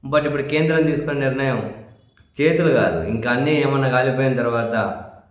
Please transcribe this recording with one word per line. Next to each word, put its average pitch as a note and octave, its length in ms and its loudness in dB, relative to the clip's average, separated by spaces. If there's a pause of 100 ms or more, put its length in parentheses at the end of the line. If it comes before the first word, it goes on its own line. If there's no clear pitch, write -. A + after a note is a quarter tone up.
(100)
But D3 160 2
ఇప్పుడు C#3+ 160 -2
కేంద్రం D#3 400 2
తీసుకున్న D3 380 0
నిర్ణయం C3 540 -2 (640)
చేతులు D#3+ 340 2
కాదు, F2 340 0
ఇంకా A2+ 220 -2
అన్నీ C#3 220 0
ఏమన్నా C#3 360 2
కాలిపోయిన B2+ 480 0
తర్వాత A2+ 720 -2 (220)